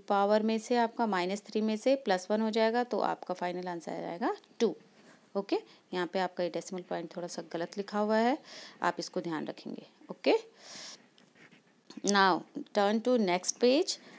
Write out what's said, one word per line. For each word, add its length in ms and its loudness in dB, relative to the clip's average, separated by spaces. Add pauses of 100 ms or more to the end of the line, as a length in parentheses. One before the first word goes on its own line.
power 340 4
में 180 0
से 180 0
आपका 300 2
माइनस 340 0
थ्री 200 -6
में 160 0
से 180 4 (100)
प्लस 260 0
वन 100 2
हो 100 0
जाएगा, 320 2
तो 160 -2
आपका 340 -2
फाइनल 340 -4
आंसर 240 -8
आ 100 -6
जाएगा 340 -4 (240)
टू। 160 2 (600)
ओके, 220 0 (360)
यहाँ 200 0
पे 60 0
आपका 240 0
ये 60 0
डेसिमल 320 -6
पॉइंट 340 -8
थोड़ा 120 -6
सा 160 -10 (100)
गलत 240 -6
लिखा 220 -4
हुआ 180 2
है, 200 2 (460)
आप 160 0
इसको 220 -6
ध्यान 260 -4
रखेंगे। 380 -12 (260)
ओके, 220 2 (1700)
now 340 6 (360)
turn 240 2
to 180 2
next 440 0
page। 340 2 (220)